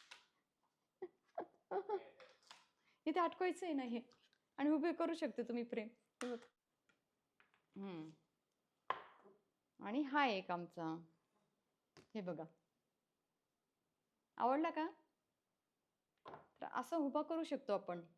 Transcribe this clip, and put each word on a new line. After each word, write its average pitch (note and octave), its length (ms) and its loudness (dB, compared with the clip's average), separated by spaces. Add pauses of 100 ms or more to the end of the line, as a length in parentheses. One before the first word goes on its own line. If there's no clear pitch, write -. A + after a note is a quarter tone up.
(1000)
<laughs> - 1300 -6 (720)
इथे D#4+ 140 4
अटकवायचं F4 460 2
आहे E4 80 2
ना C4+ 120 2
हे. A#3 140 0 (580)
आणि C#4+ 120 4
उभे D#4 240 6
करू E4 220 2
शकते B3 280 0
तुम्ही A#3+ 220 -2
फ्रेम. A3+ 220 -4 (340)
हे B3 80 -2
बघ. A#3+ 80 -4 (1400)
हम्म. F3+ 340 -6 (1700)
आणि A3+ 240 0
हा C#4 240 4
एक F#3+ 240 0
आमचा. E3 440 -2 (1200)
हे G#3+ 60 -4
बघा. E3+ 220 -4 (1900)
आवडला C#4+ 320 4
का? D#4 180 0 (1700)
तर - 120 -4
असं B3+ 240 0
उभा D4 260 2
करू E4 200 0
शकतो C#4 300 -2
आपण. F3+ 280 -2 (160)